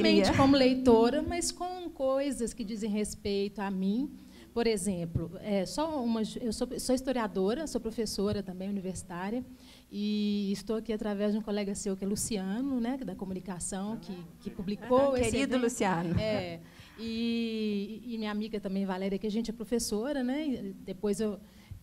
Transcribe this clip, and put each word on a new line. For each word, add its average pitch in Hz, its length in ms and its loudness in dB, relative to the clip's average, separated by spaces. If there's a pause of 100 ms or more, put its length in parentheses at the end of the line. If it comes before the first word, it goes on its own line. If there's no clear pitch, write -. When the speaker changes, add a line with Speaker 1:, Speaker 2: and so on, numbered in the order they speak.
(260)
Speaker 1:
somente - 120 6
como 269 180 8
leitora, 254 680 6
mas 339 300 -2
com 359 380 -6
coisas 269 640 0
que 247 100 -8
dizem 208 260 -4
respeito 202 720 -2
a 196 120 -2
mim. 196 400 0 (420)
Por 233 140 2
exemplo, 175 640 0 (100)
é, 202 240 0
só 302 380 -2
uma, 226 180 2 (180)
eu 226 140 -2
sou, 247 140 -2 (120)
sou - 140 0
historiadora, 240 720 0
sou 247 160 -4
professora 208 600 -2
também 185 260 -8
universitária, 190 720 -4 (480)
e 208 600 0
estou 202 240 -4
aqui 226 180 -4
através 208 400 0
de 220 60 0
um - 20 -2
colega 208 320 -2
seu, 196 240 -2
que 196 80 -6
é - 20 -2
Luciano, 214 720 -2
né, 240 180 0
da 185 180 -8
comunicação, 190 840 -6
que, 202 180 -10 (260)
que - 100 -10
publicou 208 480 2 (100)
Speaker 2:
Aham, 262 80 2
Speaker 1:
esse 233 140 2
Speaker 2:
querido 254 240 2
Speaker 1:
evento. 254 80 2
Speaker 2:
Luciano. 185 560 2
Speaker 1:
É, 196 400 -2 (400)
e, 220 1080 -2
e 240 140 -6
minha 214 100 -2
amiga 214 300 -4
também, 196 260 -2
Valéria, 190 320 -2
que 190 80 -6
a 220 60 -2
gente 226 180 -2
é 214 40 -4
professora, 233 720 -2
né, 285 240 -2
e 202 280 -4 (100)
depois 196 340 -2
eu, 214 200 -2 (440)